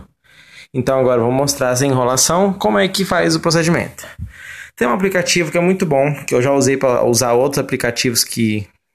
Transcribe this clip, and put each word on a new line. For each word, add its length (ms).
Então 280
agora 200
eu 60
vou 80
mostrar 420
sem 140
enrolação 640
como 240
é 100
que 160
faz 320
o 40
procedimento. 640
Tem 120
um 60
aplicativo 580
que 60
é 40
muito 260
bom, 380
que 100
eu 60
já 120
usei 240
pra 260
usar 300
outros 240
aplicativos 680
que 440